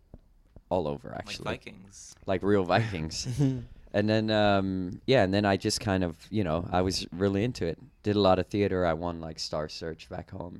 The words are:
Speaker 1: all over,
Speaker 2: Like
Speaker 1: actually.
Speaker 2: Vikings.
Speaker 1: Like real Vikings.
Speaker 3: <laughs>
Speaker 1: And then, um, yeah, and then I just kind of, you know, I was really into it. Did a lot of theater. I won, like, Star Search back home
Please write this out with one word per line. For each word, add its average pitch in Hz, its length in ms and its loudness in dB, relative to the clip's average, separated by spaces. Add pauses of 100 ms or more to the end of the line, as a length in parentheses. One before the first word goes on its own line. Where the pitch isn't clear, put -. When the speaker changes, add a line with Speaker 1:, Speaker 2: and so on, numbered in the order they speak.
(680)
Speaker 1:
all 87 180 0
over, 73 220 -6
Speaker 2:
Like - 100 -10
Speaker 1:
actually. - 260 -12
Speaker 2:
Vikings. 104 720 -12 (120)
Speaker 1:
Like 92 160 -2
real 98 220 4
Vikings. 90 600 0 (140)
Speaker 3:
<laughs> 131 220 2 (320)
Speaker 1:
And 104 140 2
then, 110 220 2
um, 98 760 2
yeah, 127 160 6
and 92 120 4
then 104 100 4
I 98 140 4
just - 220 -2
kind 95 220 0
of, 85 140 -2 (140)
you 104 140 0
know, 82 280 0
I 90 80 2
was 92 320 -2
really 98 320 0
into 123 220 -4
it. 80 120 -4 (240)
Did 104 140 0
a 104 40 4
lot 92 180 6
of 87 80 -2
theater. 92 400 0
I 82 80 2
won, 85 260 -6
like, 80 180 -12
Star 78 300 -6
Search 80 400 -12
back 87 220 -14
home 87 300 -12